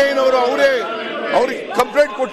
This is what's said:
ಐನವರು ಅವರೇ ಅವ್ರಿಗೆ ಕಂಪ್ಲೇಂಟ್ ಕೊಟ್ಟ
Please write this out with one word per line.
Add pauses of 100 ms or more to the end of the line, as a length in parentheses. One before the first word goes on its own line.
(100)
ಐನವರು
ಅವರೇ (640)
ಅವ್ರಿಗೆ (160)
ಕಂಪ್ಲೇಂಟ್
ಕೊಟ್ಟ